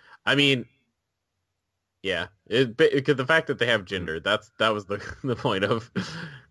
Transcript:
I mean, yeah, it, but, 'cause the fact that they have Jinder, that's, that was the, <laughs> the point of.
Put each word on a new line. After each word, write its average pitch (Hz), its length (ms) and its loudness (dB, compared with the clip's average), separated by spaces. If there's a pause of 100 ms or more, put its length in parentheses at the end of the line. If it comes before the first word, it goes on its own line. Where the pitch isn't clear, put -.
(260)
I 123 80 2
mean, 139 340 2 (1300)
yeah, 87 280 -4 (180)
it, 117 300 0
but, 160 140 6 (140)
'cause 147 120 2
the 127 100 -4
fact 160 200 2
that 127 120 -6
they 120 80 2
have 110 180 2
Jinder, 85 380 -6
that's, 104 340 0
that 110 120 2
was 104 180 -2
the, 101 100 -4
<laughs> - 260 -14
the 127 120 -2
point 101 300 0
of. 113 260 -4 (600)